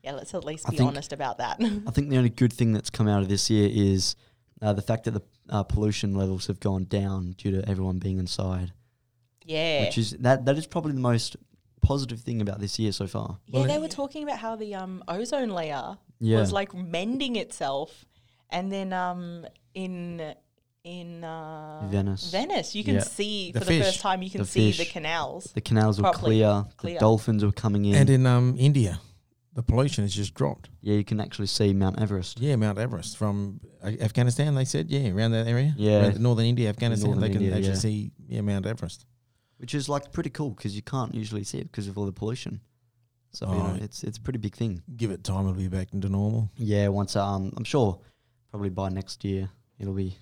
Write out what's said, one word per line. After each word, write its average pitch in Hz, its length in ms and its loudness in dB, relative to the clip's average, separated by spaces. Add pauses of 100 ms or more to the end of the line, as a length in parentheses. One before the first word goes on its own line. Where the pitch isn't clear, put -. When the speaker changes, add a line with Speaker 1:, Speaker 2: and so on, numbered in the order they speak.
Speaker 1:
Yeah, 135 100 -10
let's - 200 -12
at 175 100 -6
least 156 240 -8
Speaker 2:
I - 40 -2
Speaker 1:
be 156 60 -2
Speaker 2:
think 127 120 4
Speaker 1:
honest 143 240 -6
about 131 240 -4
that. 117 220 -4
<laughs> 208 280 -2
Speaker 2:
I 123 40 -6
think 143 180 0
the 131 80 4
only 123 120 4
good 120 220 2
thing 113 220 2
that's 104 160 -2
come 110 180 0
out 104 140 4
of 95 80 -2
this 101 200 0
year 104 220 6
is, 98 440 2 (460)
uh, 107 120 2
the 101 80 -2
fact - 240 -2
that 113 60 -2
the, 101 100 -2 (280)
uh, 104 140 0
pollution 104 520 0
levels 95 320 -2
have 95 120 -4
gone 95 260 0
down 95 520 -2
due 101 140 -2
to 95 180 -2
everyone 95 300 -2
being 95 180 -2
inside. 92 540 -4 (760)
Speaker 1:
Yeah. 156 400 0
Speaker 2:
Which - 120 -2
is, 110 220 -2
that, 127 260 4
that 139 120 2
is 160 100 -8
probably 156 260 -4
the 131 80 -4
most 120 340 0 (460)
positive 123 400 0
thing 117 200 -4
about 104 180 -2
this 101 200 -4
year 107 120 0
so 95 160 -4
far. 107 400 -8
Speaker 1:
Yeah, 127 120 0
Speaker 3:
Well, 131 80 4
Speaker 1:
they 294 80 2
Speaker 3:
it 311 60 0
Speaker 1:
were 320 60 -6
talking 285 360 -8
about 277 160 -6
how 226 160 -6
the, 214 200 -8
um, 185 320 -10
ozone 233 420 -2
layer 160 480 -6 (220)
Speaker 2:
Yeah. 110 200 4
Speaker 1:
was, 98 120 2
like, 101 220 -2
mending 202 600 -4
itself. 151 680 -6 (440)
And 190 220 -4
then, 190 220 -4
um, 180 520 -6 (280)
in, 175 600 -8 (500)
in, 170 400 -14
uh, 156 640 -12
Speaker 2:
Venice. 98 420 -2
Speaker 1:
Venice, 262 440 -4
you 208 80 -4
can 202 120 2
Speaker 2:
Yeah. 196 80 2
Speaker 1:
see 208 480 -6
Speaker 3:
The - 80 -2
Speaker 1:
for 190 60 -2
the 165 140 4
first 190 140 4
Speaker 3:
fish. - 80 -6
Speaker 1:
time, 185 220 0
you 190 60 -8
can 107 120 -4
Speaker 2:
The 95 60 -2
Speaker 1:
see 107 240 4
the - 60 0
Speaker 2:
fish. 170 160 -2
Speaker 1:
canals 156 600 -6
Speaker 2:
The - 80 -2
canals 110 360 4
were 104 60 2
Speaker 1:
properly 110 340 4
Speaker 2:
clear. 107 160 8 (160)
The - 80 -20
Speaker 1:
clear. 170 220 -6
Speaker 2:
dolphins 110 440 4
were 101 80 4
coming 101 340 2
in. 101 100 6
Speaker 3:
And 101 140 8
in, 127 160 6
um, 123 320 6
India, 123 420 4 (540)
the 117 100 -4
pollution 117 400 2
has 98 100 0
just 98 200 -2
dropped. - 360 -4 (120)
Speaker 2:
Yeah, 104 140 2
you 104 80 2
can 107 160 -2
actually 104 280 -4
see 101 260 4
Mount 95 260 2
Everest. 101 400 -2
Speaker 3:
Yeah, 139 160 2
Mount 107 220 2
Everest 113 400 -6
from, 101 420 -2 (240)
uh, 104 160 -4
Afghanistan, 123 560 2
they 131 100 2
said. 160 240 -2
Yeah, 139 220 2
around 110 200 2
that 113 160 2
area. 127 300 2
Speaker 2:
Yeah. 104 300 6
Speaker 3:
Around 104 140 2
northern 117 240 4
India, 120 240 4
Afghanistan, 104 420 0
Speaker 2:
Northern 101 100 2
Speaker 3:
they 107 120 2
can 101 100 2
Speaker 2:
India, 95 140 2
Speaker 3:
actually 98 160 2
Speaker 2:
yeah. 104 340 -2
Speaker 3:
see, - 40 -10 (160)
yeah, 113 140 -4
Mount 101 240 0
Everest. 104 400 -8 (520)
Speaker 2:
Which 131 180 -8
is, 143 140 -2
like, 143 240 -2
pretty 147 160 -2
cool 135 260 -4
'cause 101 180 -6
you 104 80 -6
can't 127 320 -4
usually 107 300 -6
see - 160 -8
it - 120 -8
'cause 101 160 -6
of 95 100 -8
all 104 80 -2
the 95 80 -4
pollution. - 480 -6 (720)
So, - 200 -6
you 90 80 0
know, 90 180 -2
Speaker 3:
Oh. 101 60 -6
Speaker 2:
it's, - 220 -12
it's 107 120 -8
a 113 40 -16
pretty 127 180 -4
big 107 160 -6
thing. 101 260 -4 (140)
Speaker 3:
Give 113 160 -4
it 87 120 -10
time, 95 220 -2
it'll 95 80 0
be 95 140 -2
back 92 260 -4
into 98 160 -4
normal. 104 460 0
Speaker 2:
Yeah, 104 320 2
once, 98 300 0
um, 98 400 -2
I'm 107 80 -6
sure 110 340 2 (520)
probably 101 180 -4
by 95 200 -4
next 92 360 -8
year 95 240 -2 (280)
it'll 98 160 -6
be 95 280 -4